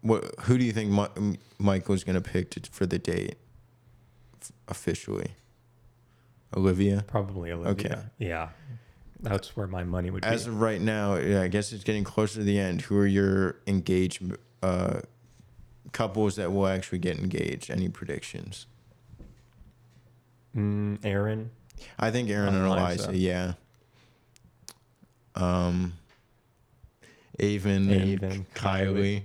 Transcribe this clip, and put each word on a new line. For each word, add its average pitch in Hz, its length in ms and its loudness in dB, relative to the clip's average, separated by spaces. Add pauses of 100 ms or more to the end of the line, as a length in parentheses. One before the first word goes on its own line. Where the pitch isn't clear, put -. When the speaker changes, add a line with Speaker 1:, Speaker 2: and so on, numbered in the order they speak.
Speaker 1:
what? 107 400 2
Who 123 160 6
do 127 60 4
you 117 80 2
think 107 180 0
Mi-, 101 260 4
M-, 101 220 0 (200)
Michael's 98 460 2
gonna 92 160 0
pick - 300 -2
to, - 100 -10 (100)
for - 140 -2
the 90 140 0
date 87 380 -4 (1040)
f-, - 100 -18 (160)
officially? - 600 -6 (1200)
Olivia? 98 540 4
Speaker 2:
Probably 95 440 -4
Olivia. 85 200 -4
Speaker 1:
Okay. 101 300 -4 (160)
Speaker 2:
Yeah. 82 320 -4 (720)
That's 104 360 -4
where 104 100 -4
my 90 160 -4
money 90 280 -2
would 95 140 -6
Speaker 1:
As 110 200 0
Speaker 2:
be. 117 60 -6
Speaker 1:
of 107 100 -2
right 110 200 2
now, 104 360 2
yeah, 92 240 4
I 92 80 2
guess 101 240 0
it's 104 100 -10
getting 107 220 0
closer 104 360 0
to 104 40 -2
the 101 140 4
end. 92 240 0
Who 101 160 2
are 101 80 6
your 98 500 4 (100)
engaged, 92 560 2 (400)
uh, 92 380 0 (920)
couples 107 440 0
that 92 160 -2
will 98 140 2
actually 95 320 -2
get 87 200 -2
engaged? - 520 -4
Any 92 180 0
predictions? - 800 -10 (1900)
Speaker 2:
Mm, 104 500 -2
Aaron. 107 460 -2 (480)
Speaker 1:
I 113 120 0
think 120 180 0
Aaron 101 260 2
and 95 120 4
Speaker 2:
Eliza. 90 420 2
Speaker 1:
Eliza, 98 80 0
yeah. 90 360 0 (1800)
Um, 90 600 2 (1400)
Avon 101 340 2
and 98 180 4
Speaker 2:
Avon, 95 640 2
Speaker 1:
Kylie. - 0 -
Speaker 2:
Kylie. 98 720 0